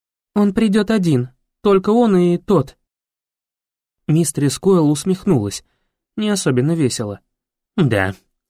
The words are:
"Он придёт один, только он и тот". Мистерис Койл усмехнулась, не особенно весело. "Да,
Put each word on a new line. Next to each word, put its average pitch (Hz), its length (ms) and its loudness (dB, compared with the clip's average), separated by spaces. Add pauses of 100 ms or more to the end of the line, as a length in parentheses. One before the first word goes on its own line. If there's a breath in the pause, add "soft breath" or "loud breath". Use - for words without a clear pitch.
(360)
"Он 202 180 0
придёт 214 380 0
один, 160 380 0 (320)
только 196 300 2
он 226 260 2
и 175 200 2
тот". 175 400 -2 (1300)
Мистерис 151 540 0
Койл 175 320 2
усмехнулась, 151 720 -2 (540)
не 214 120 -2
особенно 151 440 0
весело. 117 480 -4 (560)
"Да, 101 380 0 (340)